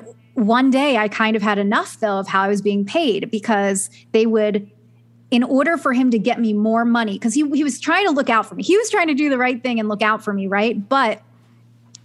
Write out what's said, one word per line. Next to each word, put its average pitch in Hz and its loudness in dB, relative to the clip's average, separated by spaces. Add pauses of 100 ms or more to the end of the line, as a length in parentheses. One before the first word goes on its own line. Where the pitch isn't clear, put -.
(340)
one 247 2
day 262 2
I 214 0
kind 220 0
of 208 -2
had 208 0
enough, 220 -2
though, 208 -2
of 190 -6
how 190 0
I 196 0
was 202 0
being 202 0
paid, 233 -2
because 202 -2 (220)
they 220 4
would, 214 0 (640)
in 240 2
order 294 0
for 269 -2
him 254 2
to 226 2
get 233 -2
me 220 0
more 220 2
money, 233 0
'cause 220 -2
he, 294 0
he 294 0
was 285 -4
trying 359 0
to 370 2
look 269 0
out 220 2
for - -16
me. 190 -8
He 330 2
was 453 0
trying 359 0
to 311 0
do 294 0
the 269 0
right 247 -2
thing 240 -2
and 214 -2
look 208 -4
out 214 0
for 208 -4
me, 196 -4
right? 208 -2
But 269 0 (840)